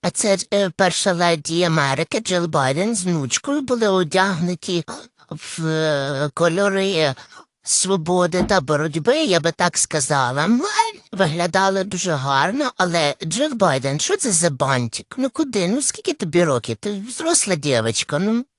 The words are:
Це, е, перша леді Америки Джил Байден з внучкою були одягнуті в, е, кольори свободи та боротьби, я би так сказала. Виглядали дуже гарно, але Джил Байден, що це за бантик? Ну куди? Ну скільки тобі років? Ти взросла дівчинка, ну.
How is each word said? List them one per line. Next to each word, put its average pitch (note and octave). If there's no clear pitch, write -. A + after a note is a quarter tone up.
Це, G3
е, G3+
перша F#3
леді E3+
Америки D#3+
Джил F3+
Байден D#3+
з F3+
внучкою F3+
були A#3+
одягнуті F3+
в, D#3+
е, D3
кольори F3+
свободи F3+
та F#3+
боротьби, D#3
я F#3
би E3
так F3
сказала. C#3+
Виглядали F#3+
дуже F#3
гарно, D3+
але E3
Джил A#3
Байден, C#3+
що -
це B3+
за E3+
бантик? C3
Ну C4
куди? A3+
Ну A#3+
скільки -
тобі F3
років? B2
Ти G3+
взросла C#4
дівчинка, C3+
ну. A3+